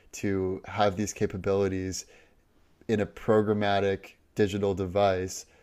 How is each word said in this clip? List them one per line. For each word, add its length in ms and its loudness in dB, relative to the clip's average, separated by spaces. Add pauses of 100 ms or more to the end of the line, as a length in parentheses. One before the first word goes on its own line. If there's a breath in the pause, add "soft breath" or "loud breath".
(140 soft breath)
to 500 -2
have 320 0
these 160 -4
capabilities 920 -2 (840 soft breath)
in 100 2
a 80 0
programmatic 1080 2 (200)
digital 400 0
device. 720 0 (160 soft breath)